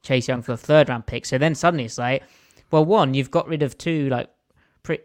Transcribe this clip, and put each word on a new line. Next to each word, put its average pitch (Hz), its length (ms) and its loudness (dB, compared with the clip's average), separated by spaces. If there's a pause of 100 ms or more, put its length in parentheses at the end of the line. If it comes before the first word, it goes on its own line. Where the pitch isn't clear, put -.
Chase 127 280 0
Young 123 120 -2
for 123 120 -6
a 113 40 -6
third 151 300 4
round 120 180 -6
pick. - 200 -8
So 131 120 -2
then 151 180 0
suddenly 165 300 0
it's 113 120 -12
like, 127 260 -2 (480)
well, 156 140 4
one, 170 280 2
you've 135 180 -2
got 170 180 0
rid 156 120 -4
of 139 160 -2
two, 156 320 -2
like, 123 200 -4 (520)
pre-, - 240 -6